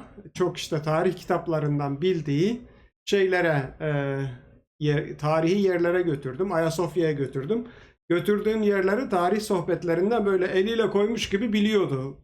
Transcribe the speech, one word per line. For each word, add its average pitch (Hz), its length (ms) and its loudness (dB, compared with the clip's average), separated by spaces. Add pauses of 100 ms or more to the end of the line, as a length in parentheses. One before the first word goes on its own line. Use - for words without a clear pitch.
(340)
çok 180 240 -2
işte 151 240 -4
tarih 160 340 0
kitaplarından 147 840 -2
bildiği 170 600 0 (440)
şeylere, 180 580 2 (180)
e, 143 380 -2 (600)
yer-, 147 380 -2
tarihi 165 440 2
yerlere 175 400 2
götürdüm. 160 500 -2
Ayasofya'ya 165 600 0
götürdüm. 139 560 -4 (420)
Götürdüğüm 208 540 2
yerleri 202 460 2
tarih 190 320 2
sohbetlerinden 180 840 0
böyle 190 200 2
eliyle 208 440 2
koymuş 208 400 0
gibi 208 240 0
biliyordu. 160 680 0